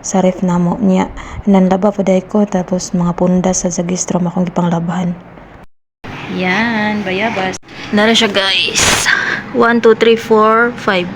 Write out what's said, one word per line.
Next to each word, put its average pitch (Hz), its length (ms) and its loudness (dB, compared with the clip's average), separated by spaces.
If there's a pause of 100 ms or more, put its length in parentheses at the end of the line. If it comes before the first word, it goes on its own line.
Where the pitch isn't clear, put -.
sa - 160 0
ref 185 240 0
namo 175 320 0
niya. 190 320 2 (400)
Nanlaba 190 400 4
pa 202 160 -2
day 185 160 2
ko, 208 240 0
tapos 185 480 -4
mga 175 240 0
punda 180 400 2
sa, 180 160 -2
sa - 80 -4
gistro 180 400 -2
akong 180 320 -2
gipanglabahan. 175 640 -2 (1200)
Yan, 208 640 -2
bayabas. 190 560 -4 (400)
Nara 220 160 4
siya, 226 160 4
guys. 190 800 0 (480)
One, 233 240 4
two, 220 160 6
three, 226 240 4
four, 220 560 2
five. 180 400 -2